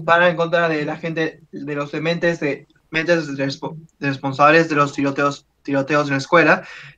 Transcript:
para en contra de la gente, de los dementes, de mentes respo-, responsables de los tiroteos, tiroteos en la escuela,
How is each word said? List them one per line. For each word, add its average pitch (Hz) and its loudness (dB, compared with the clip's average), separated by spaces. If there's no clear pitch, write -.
para 170 4
en 165 0
contra 170 0
de 151 -2
la 151 -6
gente, 160 -6
de 143 -10
los 143 -6
dementes, 165 -2
de 143 -6
mentes 160 0
respo-, 139 -6
responsables 143 2
de 156 -2
los 143 2
tiroteos, 139 -2
tiroteos 143 0
en 143 -4
la 135 0
escuela, 165 4